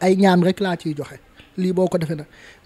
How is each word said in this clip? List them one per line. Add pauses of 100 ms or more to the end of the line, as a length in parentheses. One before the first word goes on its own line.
Ay
ñaan
rek
laa
ciy
joxe. (400)
Lii
boo
ko
defee
nang. (400)